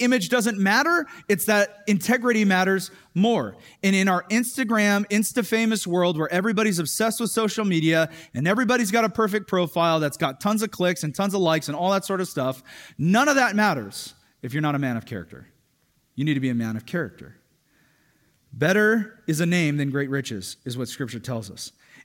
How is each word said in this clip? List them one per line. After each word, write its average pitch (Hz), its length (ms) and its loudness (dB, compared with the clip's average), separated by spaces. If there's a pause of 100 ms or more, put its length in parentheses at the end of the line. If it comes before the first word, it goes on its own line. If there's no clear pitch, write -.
image 240 300 2
doesn't 233 280 0
matter, 285 480 2 (220)
it's 202 160 0
that 202 420 0
integrity 226 580 2
matters 185 460 2 (240)
more. 180 420 2 (280)
And 190 100 4
in 190 140 4
our 180 160 0
Instagram, 214 840 0
Insta-famous 220 760 0
world 175 320 2
where 156 140 -2
everybody's 196 480 2
obsessed 220 400 -2
with 226 100 -2
social 220 340 0
media 160 460 2 (240)
and 147 140 -2
everybody's 233 420 2
got 226 140 2
a 220 40 2
perfect 208 380 -2
profile 170 540 0
that's 147 160 -2
got 139 240 -4
tons 214 240 0
of 214 80 -6
clicks 180 320 -2
and 151 100 -4
tons 196 200 -2
of 196 60 0
likes 160 280 0
and 147 80 -6
all 180 160 0
that 196 120 0
sort 190 160 -4
of 180 80 -4
stuff, 131 360 -4 (340)
none 214 300 4
of 277 80 4
that 240 180 2
matters 156 600 -2 (280)
if 120 100 -8
you're 151 80 -2
not 147 140 0
a 139 60 -2
man 127 160 -2
of 110 100 -8
character. 85 400 -12 (680)
You 135 80 -4
need 151 100 0
to 135 60 -2
be 131 80 -2
a 123 60 -2
man 113 220 -4
of 110 80 -10
character. 127 520 -8 (1160)
"Better 208 760 0
is 156 120 0
a 170 60 0
name 170 300 2
than 143 140 0
great 139 200 -2
riches," 127 540 -6
is 120 120 -8
what 127 120 -6
Scripture 117 320 -8
tells 110 280 -8
us. - 220 -14 (340)